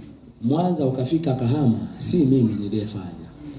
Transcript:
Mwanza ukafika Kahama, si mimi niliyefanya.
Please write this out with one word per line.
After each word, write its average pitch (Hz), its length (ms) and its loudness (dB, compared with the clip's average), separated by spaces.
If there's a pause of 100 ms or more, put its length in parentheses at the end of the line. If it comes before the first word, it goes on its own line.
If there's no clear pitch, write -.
(420)
Mwanza 151 440 0
ukafika 131 480 0
Kahama, 123 440 2 (180)
si - 200 -2
mimi 127 380 4
niliyefanya. 101 500 -4 (540)